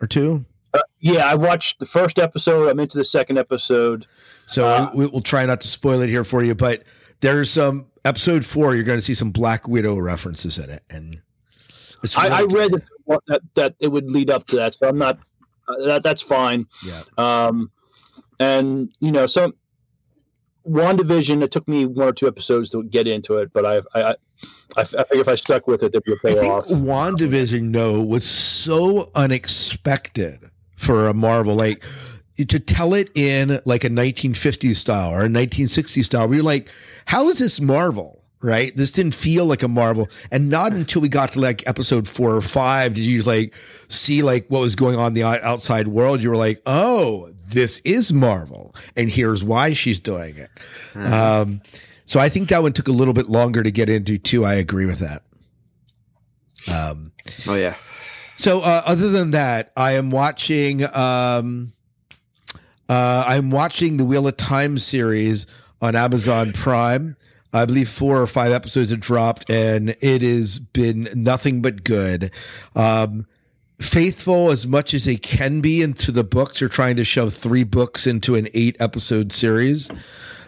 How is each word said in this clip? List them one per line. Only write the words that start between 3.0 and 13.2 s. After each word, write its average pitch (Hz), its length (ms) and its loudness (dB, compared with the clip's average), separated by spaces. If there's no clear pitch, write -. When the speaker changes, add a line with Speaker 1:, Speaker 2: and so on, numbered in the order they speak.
Speaker 2:
second 135 320 0
episode. 120 680 0
Speaker 1:
So 123 220 0
Speaker 2:
Uh, 120 260 2
Speaker 1:
we, 139 140 2
we'll 131 140 -4
try 131 240 0
not 127 160 -2
to - 60 -12
spoil 131 340 0
it 123 80 0
here 120 140 0
for 123 200 0
you, 117 120 0
but 120 280 0
there's 139 320 2
some, 139 340 0
episode 151 400 0
four, 151 320 2
you're 117 80 0
gonna 120 180 0
see 131 120 -4
some 113 180 -4
Black 113 360 -2
Widow 107 300 0
references 87 600 -6
in 71 120 -12
it, 73 200 -16
and 80 320 -16
it's - 140 -4
Speaker 2:
I, 175 100 2
I 185 120 2
Speaker 1:
really 202 140 2
Speaker 2:
read 208 180 2
Speaker 1:
good. 180 120 -2
Speaker 2:
that, 151 200 0